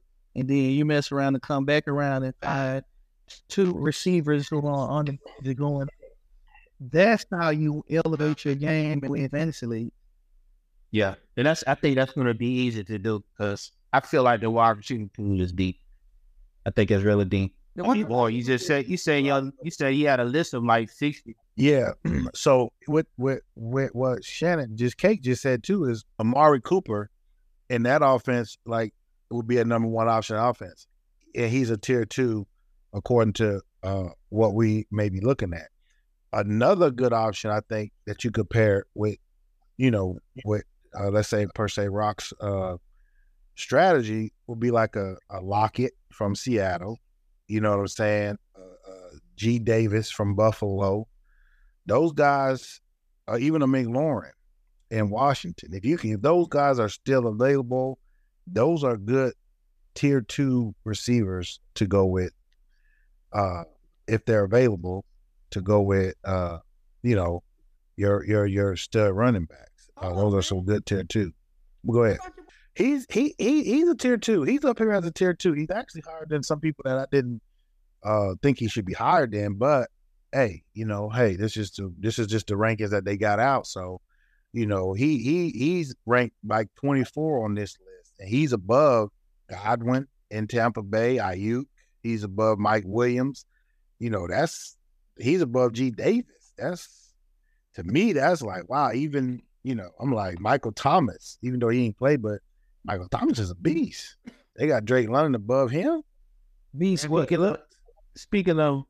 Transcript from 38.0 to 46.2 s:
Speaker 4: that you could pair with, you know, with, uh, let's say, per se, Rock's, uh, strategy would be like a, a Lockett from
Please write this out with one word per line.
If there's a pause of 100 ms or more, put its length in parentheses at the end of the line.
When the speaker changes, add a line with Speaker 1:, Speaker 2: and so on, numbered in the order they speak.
Speaker 4:
that
you
could
pair (100)
with, (600)
you
know, (280)
with, (360)
uh,
let's
say,
per
se,
Rock's,
uh, (800)
strategy (140)
would
be
like
a, (140)
a
Lockett (180)
from